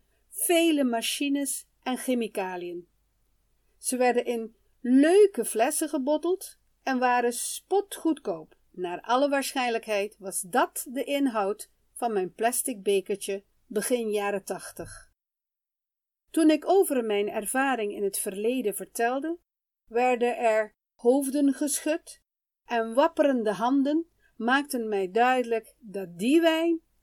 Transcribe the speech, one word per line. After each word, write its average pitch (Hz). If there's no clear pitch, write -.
vele 330
machines 269
en 254
chemicaliën. 185
Ze -
werden 247
in 226
leuke 302
flessen 294
gebotteld 302
en 262
waren 247
spotgoedkoop. -
Naar 180
alle 262
waarschijnlijkheid 226
was 190
dat 254
de 262
inhoud 226
van 233
mijn 185
plastic 226
bekertje 196
begin 220
jaren 202
tachtig. -
Toen 320
ik 302
over 311
mijn 208
ervaring 226
in 208
het 196
verleden 208
vertelde, 262
werden 240
er 220
hoofden 269
geschud 302
en 226
wapperende 269
handen 269
maakten 247
mij 190
duidelijk 233
dat 185
die 269
wijn 330